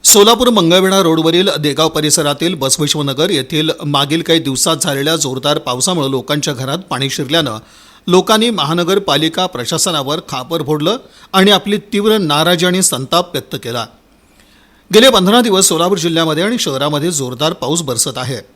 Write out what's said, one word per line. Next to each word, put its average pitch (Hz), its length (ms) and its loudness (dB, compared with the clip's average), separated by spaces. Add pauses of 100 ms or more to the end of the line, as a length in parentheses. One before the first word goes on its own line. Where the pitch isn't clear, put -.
सोलापूर 226 460 4
मंगळवेढा 190 520 2
रोडवरील 165 480 2 (100)
देगाव 151 300 0
परिसरातील 151 680 -2
बसवेश्वर 143 480 -2
नगर 139 260 -2
येथील 156 400 -2 (160)
मागील 143 360 0
काही 160 180 2
दिवसात 139 380 -2
झालेल्या 143 380 -2
जोरदार 147 420 -2
पावसामुळे 135 540 -2
लोकांच्या 143 420 -2
घरात 131 240 -6
पाणी 135 320 -6
शिरल्यानं 139 480 -2 (500)
लोकांनी 214 420 4
महानगरपालिका 170 960 0
प्रशासनावर 151 760 -4 (100)
खापर 151 340 -6
फोडलं 156 340 0 (360)
आणि 190 180 4
आपली 202 260 0
तीव्र 214 400 0
नाराजी 165 480 0
आणि 185 160 0
संताप 156 500 -2
व्यक्त - 320 -8
केला. 117 220 -6 (1080)
गेले 233 160 8
पंधरा 214 320 4
दिवस 196 260 2
सोलापूर 180 300 0
जिल्ह्यामध्ये 165 460 0
आणि 226 140 -2
शहरामध्ये 147 540 -2
जोरदार 139 420 -4
पाऊस 165 280 -2
बरसत 131 360 -4
आहे. 127 240 -6 (140)